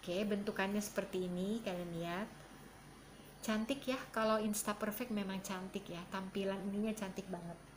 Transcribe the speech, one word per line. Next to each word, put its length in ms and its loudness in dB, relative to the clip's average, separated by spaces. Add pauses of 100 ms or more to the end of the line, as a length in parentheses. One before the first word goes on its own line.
Oke, 240 0
bentukannya 560 2
seperti 480 0
ini, 320 2
kalian 280 0 (120)
lihat. 240 0 (1200)
Cantik 400 2
ya, 80 4 (160)
kalau 320 6
Insta 320 2
Perfect 380 0
memang 260 2
cantik 480 -2
ya, 240 -6
tampilan 560 0
ininya 240 2
cantik 400 -4
banget. 240 -4 (220)